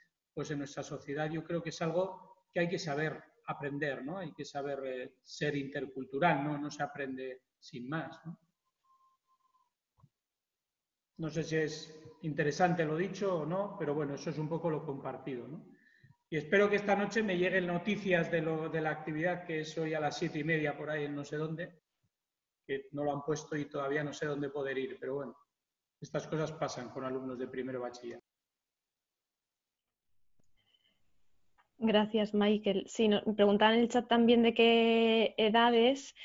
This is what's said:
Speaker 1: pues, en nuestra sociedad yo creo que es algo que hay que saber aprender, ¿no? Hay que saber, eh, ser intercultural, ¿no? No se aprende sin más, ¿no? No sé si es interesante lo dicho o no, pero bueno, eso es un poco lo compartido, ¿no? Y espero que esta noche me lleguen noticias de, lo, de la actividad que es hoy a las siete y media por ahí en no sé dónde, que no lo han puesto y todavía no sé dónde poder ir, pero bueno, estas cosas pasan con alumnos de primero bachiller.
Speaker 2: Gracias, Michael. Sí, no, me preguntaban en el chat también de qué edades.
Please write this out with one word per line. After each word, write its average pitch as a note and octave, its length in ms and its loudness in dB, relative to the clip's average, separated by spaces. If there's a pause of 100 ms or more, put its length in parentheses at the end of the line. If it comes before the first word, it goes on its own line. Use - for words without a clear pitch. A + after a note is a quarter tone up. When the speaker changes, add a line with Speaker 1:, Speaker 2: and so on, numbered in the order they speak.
(340)
Speaker 1:
pues, D3 160 -6
en D3+ 80 -4
nuestra C#3+ 240 -8
sociedad D3 480 -6
yo D#3+ 140 -4
creo E3+ 180 -4
que E3 80 -8
es - 140 -8
algo F3+ 680 -4
que F3+ 100 2
hay E3+ 60 2
que F#3+ 120 -2
saber D3+ 440 -2 (220)
aprender, C#3+ 580 -4
¿no? D#3 140 -6
Hay F3 160 -8
que D3 100 -10
saber, C#3 440 -6
eh, B2+ 340 -8
ser C#3+ 340 -4
intercultural, C#3 880 0
¿no? D3 140 -2
No D3 140 -6
se - 100 -8
aprende C3 600 -8 (160)
sin B2 280 -14
más, D3 380 -6
¿no? E3 140 -14 (2750)
No D#3+ 120 -6
sé D#3+ 140 -2
si D#3 140 -2
es - 380 -2 (280)
interesante D#3+ 640 2
lo D#3 120 0
dicho F#3+ 440 0
o D3 40 -4
no, G3 320 -2
pero D3 160 0
bueno, C#3+ 220 -2
eso E3 160 -6
es D3 80 -6
un D#3 100 -4
poco E3 220 -2
lo D3+ 120 -2
compartido, C3 640 -8
¿no? D#3 160 -12 (640)
Y E3 100 -4
espero G3+ 300 4
que G3+ 100 2
esta G3 180 2
noche G3+ 260 0
me F#3+ 160 0
lleguen F3+ 300 2
noticias F3 640 0
de, E3 100 2
lo, D#3+ 260 -2
de D#3+ 140 -2
la D#3 80 0
actividad D#3+ 560 -2
que D#3+ 140 -4
es D#3 180 -8
hoy D#3+ 160 -2
a D#3 60 0
las D3 180 -2
siete E3 220 -2
y D3 40 -2
media D3+ 320 0
por D3+ 140 -8
ahí D3+ 160 -2
en C#3+ 80 -4
no C#3+ 100 -6
sé D3 140 -8
dónde, D#3+ 480 -6 (840)
que C#3 220 -6
no C#3+ 140 -4
lo C#3+ 80 0
han C#3 100 -6
puesto D3+ 320 -4
y D3 80 -2
todavía C#3+ 400 -2
no D3 80 -4
sé C#3+ 140 -6
dónde C#3+ 240 -2
poder C3+ 280 -4
ir, A#2+ 220 -4
pero C3 160 -4
bueno, C3 220 -8 (640)
estas D3+ 260 -6
cosas D#3 240 -2
pasan B2+ 380 -6
con C3 160 -8
alumnos C3 340 -6
de B2+ 80 -6
primero B2+ 320 -6
bachiller. A#2+ 420 -10 (3500)
Speaker 2:
Gracias, G#3+ 560 2
Michael. G#3 540 2
Sí, A3+ 200 2
no, G#3 180 4
me G#3+ 100 0
preguntaban G#3 400 6
en A#3 60 6
el A#3 60 4
chat A#3 220 0
también A#3 340 8
de A#3 100 6
qué A3+ 840 6
edades. A#3 760 4 (120)